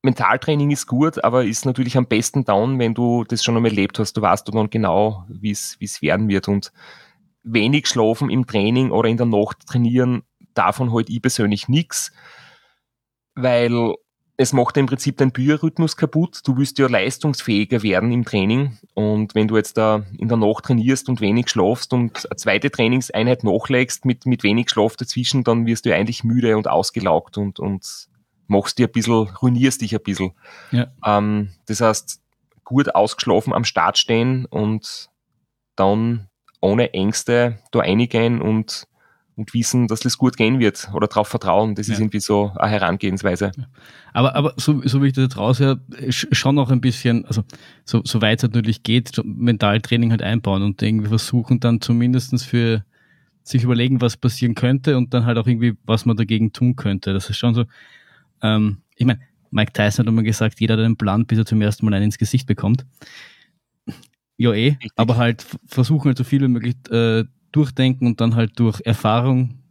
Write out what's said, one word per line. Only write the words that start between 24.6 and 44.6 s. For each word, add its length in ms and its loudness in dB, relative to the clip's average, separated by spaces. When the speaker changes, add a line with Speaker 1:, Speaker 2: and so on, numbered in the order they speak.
Speaker 1:
Schlaf 280 0
dazwischen, 460 -2
dann 240 2
wirst 180 -2
du 60 2
ja 60 4
eigentlich 260 -2
müde 340 2
und 100 -2
ausgelaugt 680 -2
und, 220 -6
und 480 -10
machst 320 0
dir 80 4
ein 40 -6
bisschen, 360 0
ruinierst 400 2
dich 140 -4
ein 80 -4
bisschen. 280 -4
Speaker 2:
Ja. 160 0
Speaker 1:
Ähm, 440 0
das 140 -4
heißt, 380 0
gut 320 0
ausgeschlafen 580 2
am 120 0
Start 340 0
stehen 460 0
und 640 -4
dann 520 0
ohne 340 2
Ängste 680 0
da 80 2
reingehen 640 0
und, 460 -4
und 180 -10
wissen, 340 0
dass 140 -4
das 160 -2
gut 200 0
gehen 220 2
wird 340 0
oder 140 0
drauf 200 0
vertrauen. 480 0
Das 140 -6
ist 80 -2
Speaker 2:
Ja. 60 0
Speaker 1:
irgendwie 180 -2
so 340 0
eine 160 0
Herangehensweise. 840 -2
Speaker 2:
Ja. 80 -10
Aber, 220 0
aber 220 -2
so, 280 0